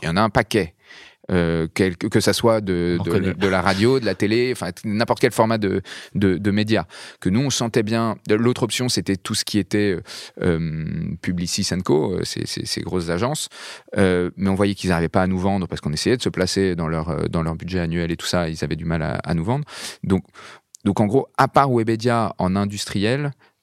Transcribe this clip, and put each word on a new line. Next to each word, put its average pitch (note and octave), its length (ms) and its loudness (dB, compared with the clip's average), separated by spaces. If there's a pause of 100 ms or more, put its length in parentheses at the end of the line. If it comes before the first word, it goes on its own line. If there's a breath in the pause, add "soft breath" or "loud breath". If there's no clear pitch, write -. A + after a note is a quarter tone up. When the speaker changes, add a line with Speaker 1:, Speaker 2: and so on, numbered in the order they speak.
Speaker 1:
il - 60 -6
y - 20 -2
en E2 80 0
a G2+ 60 4
un A2 80 2
paquet, G#2 460 2 (540 loud breath)
euh, E2 440 2
quel, F#2 220 2
que - 240 0
ça G2+ 120 4
soit A2+ 280 2
de, F2 400 0
Speaker 2:
On - 40 -4
Speaker 1:
de, E2+ 60 -2
Speaker 2:
connaît. F#2 240 0
Speaker 1:
de F#2 140 0
la F#2 120 2
radio, G2+ 400 4
de A#2 60 -4
la F#2+ 80 0
télé, A2+ 380 0
enfin, F#2 200 -6
t-, - 160 -10
n'importe A2 320 0
quel B2 120 4
format A2+ 260 2
de, G2 240 0 (320 loud breath)
de, F#2+ 240 2
de G2+ 120 0
médias. G#2 340 2 (360 loud breath)
Que - 80 -2
nous, G2 120 2
on C#3 100 0
sentait A#2 320 0
bien. A2+ 340 -2 (140)
L'autre A#2 320 2
option, B2+ 260 0
c'était G2 280 0
tout - 180 -6
ce - 100 -2
qui - 140 -2
était, G2+ 340 0
euh, E2 100 -6 (400 loud breath)
euh, D#2+ 800 -2
Publicis F2+ 500 -2
and F#2 80 -2
Co, C#3 340 0
euh, E2+ 100 -4
ces, - 220 -6
ces, - 200 -8
ces - 160 -6
grosses E2+ 280 -4
agences. A#2 380 -2 (480 loud breath)
Euh, F2+ 400 4
mais F#2+ 140 0
on F#2+ 40 2
voyait G2+ 200 2
qu'ils F#2 160 -2
n'arrivaient E2+ 180 2
pas F#2 140 2
à F#2 40 2
nous F#2 120 0
vendre G2 280 0
parce - 140 -6
qu'on D2 120 -4
essayait G2+ 240 2
de B2 60 -4
se - 60 -2
placer F#2 480 0
dans E2 120 -2
leur, D#2+ 200 -2
euh, D#2+ 200 -2
dans E2 140 -2
leur D#2+ 140 -2
budget F2 240 -4
annuel E2+ 300 -2
et E2+ 60 -4
tout - 100 -8
ça, F2 220 0
ils D#2+ 160 -8
avaient D#2+ 120 -2
du D#2+ 80 -6
mal E2 180 -2
à, D#2 140 -2
à - 180 -4
nous E2 100 0
vendre. C3 200 -2 (400 loud breath)
Donc, F#2 200 2 (600 loud breath)
donc G2+ 160 2
en A2 60 2
gros, C3 300 0
à C3 120 4
part C#3 240 4
Webedia A2+ 680 2
en F#2 180 2
industriel, G#2 760 -2 (300 soft breath)